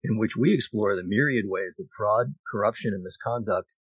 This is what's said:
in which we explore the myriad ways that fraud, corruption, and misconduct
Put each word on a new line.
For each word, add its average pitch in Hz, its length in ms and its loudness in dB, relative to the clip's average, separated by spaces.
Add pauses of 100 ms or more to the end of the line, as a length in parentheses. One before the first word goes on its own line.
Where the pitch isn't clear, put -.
in 107 140 0
which 107 180 0
we 165 200 4
explore 104 400 0
the 90 80 -4
myriad 110 440 2
ways 95 300 -4
that 95 80 -12 (100)
fraud, 113 380 2 (180)
corruption, 107 440 0
and 90 80 -8
misconduct 101 760 -4